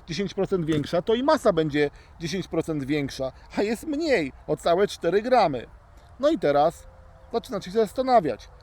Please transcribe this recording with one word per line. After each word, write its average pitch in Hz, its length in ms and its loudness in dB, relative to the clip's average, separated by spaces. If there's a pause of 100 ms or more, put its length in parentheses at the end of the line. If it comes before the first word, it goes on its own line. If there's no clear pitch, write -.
dziesięć 170 260 -6
procent 185 320 -2
większa, 156 360 -2
to 226 120 0
i 247 100 0
masa 277 300 4
będzie 147 360 2 (300)
dziesięć 165 280 -6
procent 156 360 -4
większa, 131 480 -4 (260)
a - 40 0
jest 277 260 -2
mniej 277 440 0 (160)
o 156 100 -2
całe 190 300 2
cztery 175 340 0
gramy. 202 440 2 (540)
No 277 100 2
i 294 100 0
teraz 147 480 2 (460)
zaczynacie 196 380 -6
się 220 80 0
zastanawiać, 220 680 2 (140)